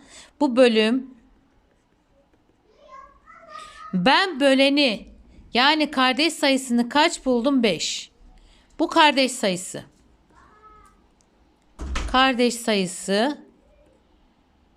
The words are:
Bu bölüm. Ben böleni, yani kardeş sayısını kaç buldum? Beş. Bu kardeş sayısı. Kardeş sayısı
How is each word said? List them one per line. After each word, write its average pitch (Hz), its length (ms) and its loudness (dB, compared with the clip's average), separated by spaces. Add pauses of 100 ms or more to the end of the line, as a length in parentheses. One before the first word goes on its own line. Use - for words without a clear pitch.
(400)
Bu 262 160 0
bölüm. 233 580 2 (2750)
Ben 277 460 0
böleni, 277 800 0 (360)
yani 294 380 0
kardeş 269 420 0
sayısını 262 560 0
kaç 311 360 0
buldum? 254 380 0
Beş. - 480 -4 (680)
Bu 330 80 0
kardeş 285 440 4
sayısı. 185 520 -6 (2250)
Kardeş 247 420 2
sayısı 208 840 -2 (1400)